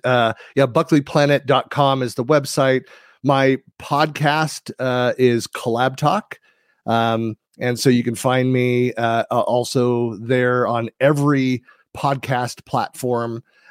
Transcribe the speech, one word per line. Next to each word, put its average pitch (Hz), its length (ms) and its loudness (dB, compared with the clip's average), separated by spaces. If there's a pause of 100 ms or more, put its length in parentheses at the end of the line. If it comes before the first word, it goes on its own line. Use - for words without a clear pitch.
uh, 120 300 2 (200)
yeah, 135 120 4
buckley 151 340 2
planet 143 460 0
dot 131 240 0
com 135 320 0
is 120 120 -6
the 123 100 -4
website. 135 580 0 (420)
My 135 320 2 (240)
podcast, 147 1000 -2
uh, 123 400 0
is 120 300 2
Collab 127 480 -2
Talk. 160 420 -2 (460)
Um, 113 520 0 (220)
and 120 220 -4
so - 80 2
you 123 160 4
can 120 100 -4
find 127 380 0
me, 123 420 0
uh, 117 360 0
uh, 120 100 0
also 120 760 0
there 123 500 0
on 117 240 -2 (100)
every 139 640 2 (320)
podcast 131 680 -4
platform. 120 760 -4 (280)